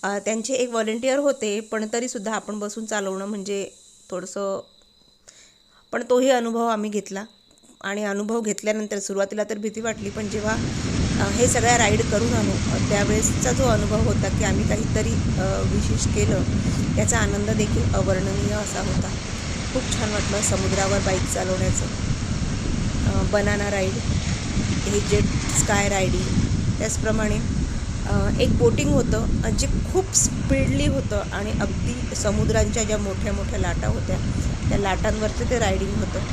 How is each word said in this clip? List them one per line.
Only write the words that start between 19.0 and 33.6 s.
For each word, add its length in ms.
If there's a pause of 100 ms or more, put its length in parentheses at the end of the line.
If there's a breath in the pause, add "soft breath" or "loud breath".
खूप 80 (120)
छान 160
वाटलं 320
समुद्रावर 580
बाईक 220 (120)
चालवण्याचं. 520 (1200)
अ, 220
बनाना 400
राईड, 220 (920)
हे 140
जेट 240 (400)
स्काय 260
रायडिंग, 360 (540)
त्याचप्रमाणे, 580 (680)
अ, 220 (100)
एक 180
बोटिंग 360
होतं, 500
अ, 60
जे 180
खूप 480
स्पीडली 720
होतं 440
आणि 200
अगदी 640
समुद्रांच्या 680
ज्या 140
मोठ्या 360
मोठ्या 260
लाटा 280